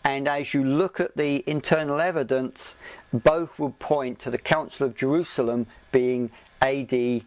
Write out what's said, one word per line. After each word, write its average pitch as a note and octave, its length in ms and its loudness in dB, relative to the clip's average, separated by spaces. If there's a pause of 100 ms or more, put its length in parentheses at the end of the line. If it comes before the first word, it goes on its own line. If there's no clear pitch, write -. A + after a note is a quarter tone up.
and C#3 240 2
as C#3+ 240 -2
you C#3+ 100 2
look D3 380 0
at - 160 -2
the C#3+ 300 0
internal D3+ 540 0
evidence, C3+ 760 -2 (380)
both D#3 460 2
would D3 200 -4
point C3 420 -2
to B2 100 -8
the D3 80 -2
Council - 480 0
of A#2 80 -2
Jerusalem C3 720 0 (240)
being B2 400 2 (320)
A C3+ 200 0
D A#2+ 440 0